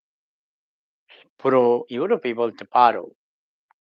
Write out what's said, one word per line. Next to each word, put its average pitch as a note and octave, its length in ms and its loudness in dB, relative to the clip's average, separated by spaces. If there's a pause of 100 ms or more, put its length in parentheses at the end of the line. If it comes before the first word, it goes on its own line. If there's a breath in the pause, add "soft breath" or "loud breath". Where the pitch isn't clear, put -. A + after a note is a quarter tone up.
(1400 soft breath)
পুরো A#2+ 520 2
ইউরোপই D3 440 -4
বলতে A2+ 320 -6
পারো। A2 420 2 (720)